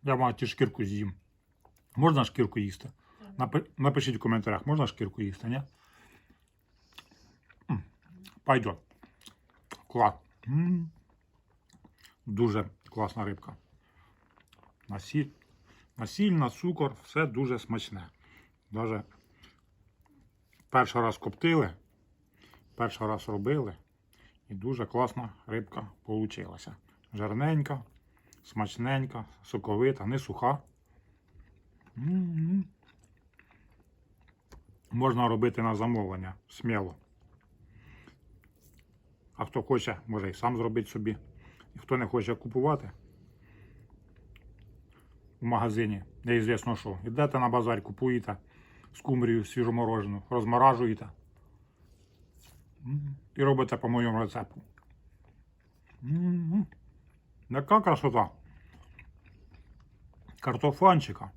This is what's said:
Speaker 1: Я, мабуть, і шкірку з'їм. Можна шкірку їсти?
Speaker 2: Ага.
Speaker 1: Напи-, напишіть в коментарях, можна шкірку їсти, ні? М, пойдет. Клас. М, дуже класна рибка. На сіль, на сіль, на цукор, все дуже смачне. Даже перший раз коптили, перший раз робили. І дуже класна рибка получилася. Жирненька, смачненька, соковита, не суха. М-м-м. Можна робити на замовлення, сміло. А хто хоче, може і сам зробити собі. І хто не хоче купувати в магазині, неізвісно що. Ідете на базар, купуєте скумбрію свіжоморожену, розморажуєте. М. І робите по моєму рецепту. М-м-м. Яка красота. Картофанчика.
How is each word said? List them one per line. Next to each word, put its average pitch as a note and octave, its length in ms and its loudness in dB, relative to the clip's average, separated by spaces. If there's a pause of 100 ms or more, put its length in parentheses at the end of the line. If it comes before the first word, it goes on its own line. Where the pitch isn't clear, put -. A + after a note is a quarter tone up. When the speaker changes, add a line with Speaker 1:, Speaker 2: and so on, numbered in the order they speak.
Speaker 1:
Я, C#3 120 2
мабуть, B2 280 0
і A#2 40 -2
шкірку A2+ 360 0
з'їм. G2+ 300 -4 (800)
Можна C#3+ 300 4
шкірку - 340 0
їсти? G2+ 320 -8 (300)
Speaker 2:
Ага. - 160 -20
Speaker 1:
Напи-, B2+ 400 -2
напишіть C3+ 380 2
в A2 40 -6
коментарях, A2 460 0
можна D3 220 2
шкірку - 340 -6
їсти, G2+ 260 -6
ні? B2+ 140 -4 (2000)
М, G2+ 140 -2 (600)
пойдет. A2 340 0 (1080)
Клас. A2 260 4 (340)
М, E3 440 0 (1300)
дуже G#2+ 440 0 (200)
класна G#2+ 360 -4
рибка. - 300 -10 (1300)
На G2 120 -10
сіль, C#3+ 300 -4 (680)
на A2+ 100 -8
сіль, G3+ 240 2
на D3+ 180 4
цукор, D3+ 540 -2
все D#3 220 0
дуже B2 340 -2
смачне. G2+ 500 -8 (640)
Даже A2 320 -4 (1700)
перший B2 320 2
раз A2+ 160 0
коптили, C#3+ 560 2 (1000)
перший G#2+ 320 -4
раз G#2+ 220 -6
робили. A2 460 -2 (760)
І G#2+ 40 -10
дуже A#2 320 -4
класна B2 440 -2 (180)
рибка G#2+ 400 -8 (160)
получилася. G#2 720 -8 (380)
Жирненька, C3 680 -2 (600)
смачненька, A#2+ 840 -4 (180)
соковита, A2+ 640 0
не C3 140 -2
суха. C3+ 380 -2 (1400)
М-м-м. E3+ 680 0 (2250)
Можна A#2+ 360 4
робити A2+ 340 2
на A2+ 140 2
замовлення, G2 580 -2 (160)
сміло. G2+ 460 -4 (2500)
А - 100 -6
хто - 180 -4
хоче, G#2+ 340 2 (100)
може G#2 220 -2
і F#2 40 -8
сам A#2+ 240 -2
зробити A2+ 320 -2
собі. A2 280 -4 (580)
І - 40 -16
хто - 180 -2
не A#2+ 100 0
хоче A2 280 0
купувати C3 560 -2 (2500)
в A#2 40 -6
магазині, A2 580 0 (200)
неізвісно A#2 520 2
що. F#2+ 300 -8
Ідете C3+ 340 0
на B2 100 4
базар, A2 320 2
купуєте A2+ 560 -2 (560)
скумбрію A#2 520 2
свіжоморожену, A2+ 840 -2
розморажуєте. A#2+ 800 4 (1800)
М. C#3+ 300 -6 (200)
І C#3 80 2
робите C3 340 4
по A#2+ 120 -2
моєму A#2 300 2
рецепту. A2 420 -6 (1400)
М-м-м. F3 640 0 (840)
Яка E3+ 280 6
красота. C3+ 480 2 (2000)
Картофанчика. D3 960 4